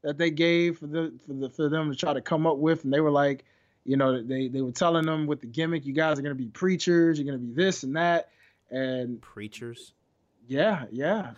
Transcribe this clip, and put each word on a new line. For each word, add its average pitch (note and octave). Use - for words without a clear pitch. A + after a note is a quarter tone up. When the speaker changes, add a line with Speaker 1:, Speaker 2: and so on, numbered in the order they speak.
Speaker 1:
that C#3+
they E3
gave E3+
for D3
the, D#3+
for C#3+
the, C3+
for D3+
them D#3
to C3+
try D3
to C3+
come D#3+
up D3+
with, D#3
and C3+
they D3
were D3+
like, C#3+
you C3+
know, C3
they, C3
they C3+
were B2+
telling E3
them D#3
with D3
the A#2+
gimmick, D#3+
"You C#3
guys D#3
are C#3
gonna C#3+
be C3
preachers, E3+
you're C#3
gonna C#3
be A#2+
this F#3
and C3+
that," E3+
and B2+
Speaker 2:
Preachers? A#2
Speaker 1:
Yeah, D3
yeah. D3